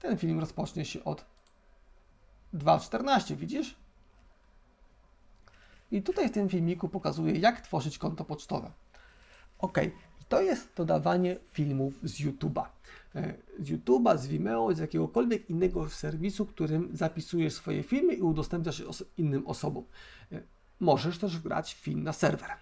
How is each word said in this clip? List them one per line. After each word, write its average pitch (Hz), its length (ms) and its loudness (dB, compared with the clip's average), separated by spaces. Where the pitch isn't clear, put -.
ten 240 180 0
film 165 220 0
rozpocznie 156 440 -6
się - 200 -10
od 151 200 -6
dwa 160 260 6
czternaście, - 580 0
widzisz? 175 400 -6
I 202 120 0
tutaj 359 260 0
w - 40 -4
tym 202 160 2
filmiku 175 400 0
pokazuję, 160 500 0
jak 226 220 4
tworzyć 147 380 -4
konto 160 260 -4
pocztowe. - 460 -8
Ok, 180 200 -4
i - 80 -20
to 277 120 4
jest 381 360 0
dodawanie 175 600 2
filmów 139 520 0
z 143 180 -6
YouTube'a. 143 440 -2
E, - 200 -4
z 147 120 -6
YouTube'a, 233 480 6
z 127 80 -6
Vimeo, 196 480 2
z 160 40 -2
jakiegokolwiek 165 720 0
innego 170 380 0
serwisu, 165 580 -4
którym 160 500 -2
zapisujesz 160 580 0
swoje - 280 -2
filmy 294 320 2
i 185 80 -4
udostępniasz 160 560 0
je - 80 -10
os-, - 180 -10
innym 147 300 0
osobom. - 380 -4
E, - 100 -10
możesz 165 380 4
też 170 200 -2
wgrać 160 360 -4
film 151 280 -4
na 156 100 -4
serwer. 151 380 0